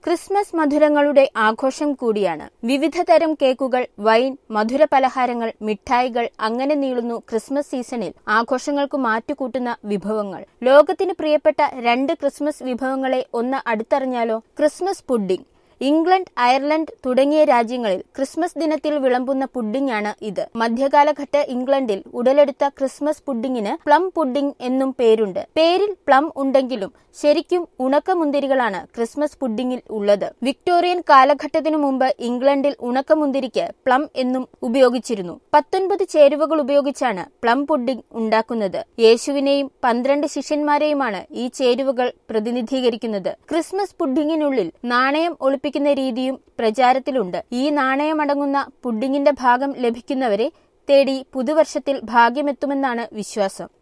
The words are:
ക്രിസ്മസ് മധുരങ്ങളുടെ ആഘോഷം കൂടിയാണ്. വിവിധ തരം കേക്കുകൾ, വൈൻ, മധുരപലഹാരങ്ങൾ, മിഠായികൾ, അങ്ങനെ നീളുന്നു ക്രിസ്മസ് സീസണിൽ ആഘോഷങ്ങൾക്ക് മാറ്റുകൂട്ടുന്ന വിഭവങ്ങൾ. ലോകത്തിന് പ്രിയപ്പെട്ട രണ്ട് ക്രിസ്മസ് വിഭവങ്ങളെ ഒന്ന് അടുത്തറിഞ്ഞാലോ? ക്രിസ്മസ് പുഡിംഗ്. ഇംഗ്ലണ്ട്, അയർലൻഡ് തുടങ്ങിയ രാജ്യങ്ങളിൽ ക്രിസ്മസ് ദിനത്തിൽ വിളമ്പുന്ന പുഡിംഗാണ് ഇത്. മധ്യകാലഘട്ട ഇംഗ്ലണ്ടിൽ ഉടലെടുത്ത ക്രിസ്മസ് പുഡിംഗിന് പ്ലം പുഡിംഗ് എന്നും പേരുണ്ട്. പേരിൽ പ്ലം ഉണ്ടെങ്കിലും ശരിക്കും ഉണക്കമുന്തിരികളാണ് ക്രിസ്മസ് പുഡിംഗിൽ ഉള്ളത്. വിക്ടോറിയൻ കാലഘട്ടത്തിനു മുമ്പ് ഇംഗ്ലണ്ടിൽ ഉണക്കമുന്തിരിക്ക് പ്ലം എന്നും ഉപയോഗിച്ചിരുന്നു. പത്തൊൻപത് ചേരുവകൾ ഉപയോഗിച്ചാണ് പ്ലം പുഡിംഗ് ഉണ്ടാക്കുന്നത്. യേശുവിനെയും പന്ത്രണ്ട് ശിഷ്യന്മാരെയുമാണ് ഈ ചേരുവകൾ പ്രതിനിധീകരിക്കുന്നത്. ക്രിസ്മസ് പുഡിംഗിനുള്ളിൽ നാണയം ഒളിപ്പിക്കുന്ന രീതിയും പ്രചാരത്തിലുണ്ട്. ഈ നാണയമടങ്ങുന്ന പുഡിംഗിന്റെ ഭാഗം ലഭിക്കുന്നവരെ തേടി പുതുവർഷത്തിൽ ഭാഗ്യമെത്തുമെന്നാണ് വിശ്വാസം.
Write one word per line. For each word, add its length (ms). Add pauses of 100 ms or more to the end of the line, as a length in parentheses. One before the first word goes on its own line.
ക്രിസ്മസ് 540
മധുരങ്ങളുടെ 680 (140)
ആഘോഷം 540
കൂടിയാണ്. 520 (180)
വിവിധ 380
തരം 320
കേക്കുകൾ, 500 (160)
വൈൻ, 340 (180)
മധുരപലഹാരങ്ങൾ, 1000 (100)
മിഠായികൾ, 680 (120)
അങ്ങനെ 360
നീളുന്നു 460
ക്രിസ്മസ് 500
സീസണിൽ 400 (180)
ആഘോഷങ്ങൾക്ക് 680
മാറ്റുകൂട്ടുന്ന 760 (120)
വിഭവങ്ങൾ. 580 (200)
ലോകത്തിന് 520
പ്രിയപ്പെട്ട 440 (200)
രണ്ട് 340
ക്രിസ്മസ് 500
വിഭവങ്ങളെ 600 (100)
ഒന്ന് 320
അടുത്തറിഞ്ഞാലോ? 720 (180)
ക്രിസ്മസ് 500
പുഡിംഗ്. 420 (340)
ഇംഗ്ലണ്ട്, 560
അയർലൻഡ് 640
തുടങ്ങിയ 440
രാജ്യങ്ങളിൽ 580 (100)
ക്രിസ്മസ് 480
ദിനത്തിൽ 380
വിളമ്പുന്ന 500
പുഡിംഗാണ് 640 (100)
ഇത്. 220 (120)
മധ്യകാലഘട്ട 800 (120)
ഇംഗ്ലണ്ടിൽ 520 (140)
ഉടലെടുത്ത 560
ക്രിസ്മസ് 540
പുഡിംഗിന് 500 (100)
പ്ലം 280
പുഡിംഗ് 500
എന്നും 320
പേരുണ്ട്. 480 (120)
പേരിൽ 380 (100)
പ്ലം 340
ഉണ്ടെങ്കിലും 560 (240)
ശരിക്കും 480 (160)
ഉണക്കമുന്തിരികളാണ് 1080
ക്രിസ്മസ് 500
പുഡിംഗിൽ 520
ഉള്ളത്. 360 (160)
വിക്ടോറിയൻ 600
കാലഘട്ടത്തിനു 760
മുമ്പ് 300 (120)
ഇംഗ്ലണ്ടിൽ 600
ഉണക്കമുന്തിരിക്ക് 840 (140)
പ്ലം 240 (120)
എന്നും 280 (180)
ഉപയോഗിച്ചിരുന്നു. 760 (140)
പത്തൊൻപത് 580
ചേരുവകൾ 520
ഉപയോഗിച്ചാണ് 640 (140)
പ്ലം 240
പുഡിംഗ് 500
ഉണ്ടാക്കുന്നത്. 640 (200)
യേശുവിനെയും 680 (140)
പന്ത്രണ്ട് 460
ശിഷ്യന്മാരെയുമാണ് 920 (100)
ഈ 220
ചേരുവകൾ 560 (180)
പ്രതിനിധീകരിക്കുന്നത്. 1040 (140)
ക്രിസ്മസ് 520
പുഡിംഗിനുള്ളിൽ 760 (140)
നാണയം 540
ഒളിപ്പിക്കുന്ന 320 (220)
രീതിയും 420 (200)
പ്രചാരത്തിലുണ്ട്. 840 (120)
ഈ 200
നാണയമടങ്ങുന്ന 840 (220)
പുഡിംഗിന്റെ 580
ഭാഗം 400
ലഭിക്കുന്നവരെ 720 (380)
തേടി 300 (120)
പുതുവർഷത്തിൽ 680 (120)
ഭാഗ്യമെത്തുമെന്നാണ് 1040
വിശ്വാസം. 580 (120)